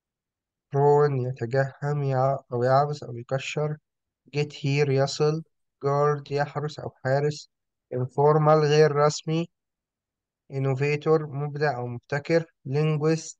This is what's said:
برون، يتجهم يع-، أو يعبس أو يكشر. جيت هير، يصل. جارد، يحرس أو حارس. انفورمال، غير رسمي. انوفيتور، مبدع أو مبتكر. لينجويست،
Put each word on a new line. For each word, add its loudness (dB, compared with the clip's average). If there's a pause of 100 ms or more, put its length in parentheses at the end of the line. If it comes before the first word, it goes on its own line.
(720)
برون، 4
يتجهم -4
يع-، 0 (140)
أو -2
يعبس 2
أو -12
يكشر. -6 (580)
جيت -4
هير، 2
يصل. 0 (400)
جارد، 0
يحرس -4
أو -10 (140)
حارس. -2 (420)
انفورمال، 4
غير 4
رسمي. 0 (1000)
انوفيتور، 0
مبدع -4
أو -6
مبتكر. -2 (120)
لينجويست، -2